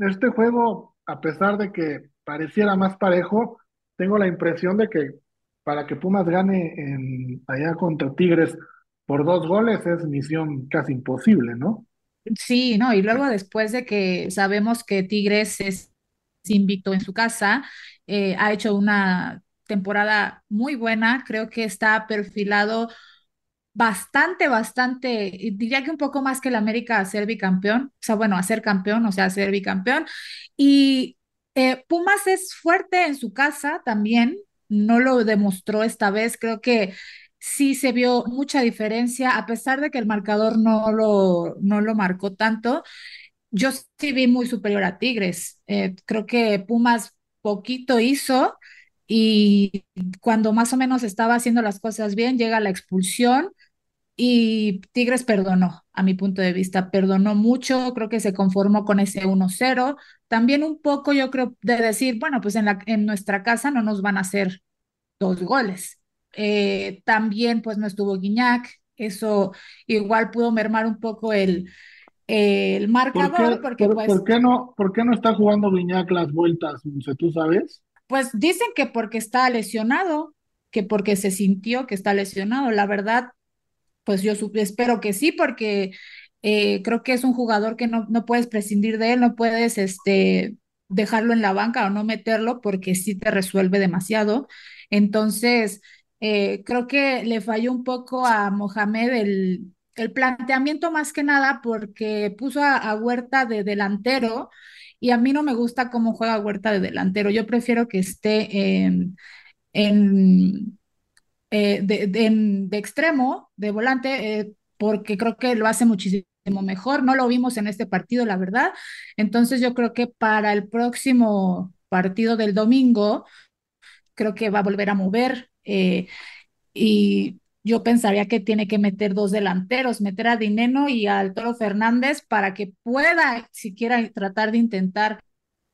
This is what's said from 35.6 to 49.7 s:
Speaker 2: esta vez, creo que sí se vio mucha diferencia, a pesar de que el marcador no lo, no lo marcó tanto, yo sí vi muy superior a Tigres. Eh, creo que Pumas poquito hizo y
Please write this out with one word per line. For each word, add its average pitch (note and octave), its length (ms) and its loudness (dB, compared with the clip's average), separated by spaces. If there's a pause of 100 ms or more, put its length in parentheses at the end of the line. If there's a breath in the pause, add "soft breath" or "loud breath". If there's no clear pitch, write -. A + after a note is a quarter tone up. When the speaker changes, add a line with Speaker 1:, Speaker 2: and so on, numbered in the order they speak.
Speaker 2:
esta A3+ 280 0
vez, A3 260 -2
creo A3+ 240 -6
que G#3+ 320 2 (460 loud breath)
sí C4+ 360 0
se C4 160 0
vio B3 340 2
mucha C4+ 360 -2
diferencia, A#3 760 0
a A3 80 -4
pesar C4 340 -4
de D4 120 -2
que C#4 80 -4
el G#3+ 80 -2
marcador G#3+ 500 0
no A3 340 2
lo, G3 680 2
no G#3 200 2
lo A3 140 0
marcó G3 400 -2
tanto, A3+ 480 -2 (680 loud breath)
yo A#3 180 2 (300)
sí D4 120 -4
vi B3+ 160 2
muy B3 200 2
superior G3+ 360 -2
a F#3 140 -2
Tigres. G#3 720 -4
Eh, F#3+ 280 -2 (100)
creo G#3+ 200 -4
que A3 340 0
Pumas A#3 560 0 (260)
poquito A#3+ 580 -2
hizo C4+ 580 2 (500 loud breath)
y G#3 800 4 (340)